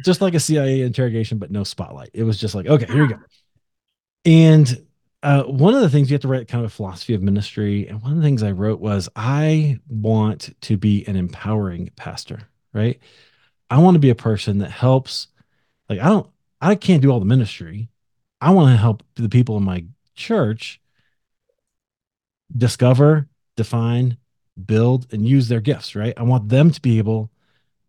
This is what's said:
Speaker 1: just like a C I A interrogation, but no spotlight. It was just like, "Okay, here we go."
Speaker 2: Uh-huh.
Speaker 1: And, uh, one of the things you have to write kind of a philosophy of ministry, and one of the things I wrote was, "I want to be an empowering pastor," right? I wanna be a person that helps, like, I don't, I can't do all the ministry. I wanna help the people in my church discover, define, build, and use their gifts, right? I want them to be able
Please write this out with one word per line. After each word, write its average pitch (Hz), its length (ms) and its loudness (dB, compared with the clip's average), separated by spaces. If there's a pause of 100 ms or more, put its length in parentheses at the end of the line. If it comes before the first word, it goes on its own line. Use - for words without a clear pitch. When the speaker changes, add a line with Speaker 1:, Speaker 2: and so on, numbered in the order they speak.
Speaker 1:
just 180 200 0
like 190 100 0
a 165 80 0
C 156 180 0
I 139 60 0
A 135 160 0
interrogation, 117 560 -4
but 98 140 -10
no 101 120 -4
spotlight. 71 520 -12
It 110 80 -6
was 110 180 0
just 110 140 -6
like, 95 120 -8
"Okay, 135 200 2
here 139 160 0
we 143 60 2
go." 104 80 -6
Speaker 2:
Uh-huh. - 80 -20 (1000)
Speaker 1:
And, 156 600 6 (360)
uh, 143 220 2
one 139 300 2
of 277 60 2
the 208 80 2
things 135 220 2
you 147 40 0
have 139 60 -2
to 135 80 -6
write 131 180 -4
kind 120 180 -6
of 110 60 -8
a - 40 -16
philosophy 95 400 -8
of 95 80 -4
ministry, 101 680 -4
and 107 140 -14
one 131 100 -6
of 160 60 -2
the 165 40 0
things 139 200 0
I 101 100 -2
wrote 98 280 -4
was, 98 360 -4
"I 147 720 0
want 110 640 -2 (100)
to - 160 -2
be 101 300 -2
an 98 100 -6
empowering 90 800 -6
pastor," - 440 -16 (320)
right? 113 280 -4 (680)
I 127 80 4
wanna 180 200 6
be 143 120 4
a 117 40 2
person 107 440 -4
that 95 120 -6
helps, - 580 -2 (600)
like, 98 120 -6
I 135 80 0
don't, 208 200 0 (320)
I 180 160 2
can't 180 260 2
do 139 80 4
all 123 80 0
the 95 80 -2
ministry. 107 640 -2 (520)
I 143 100 2
wanna 156 260 6
help 107 260 0 (120)
the 117 140 -4
people 117 280 0
in 101 80 -2
my 90 200 -4 (300)
church 120 640 -6 (1800)
discover, 127 720 2 (280)
define, 120 640 -2 (460)
build, 120 480 0
and 107 140 -2
use 131 220 2
their 117 120 -2
gifts, - 340 -6
right? 110 220 -6
I - 60 -8
want 117 260 0
them 139 220 4
to - 100 -4
be 117 180 0
able 110 320 -4 (580)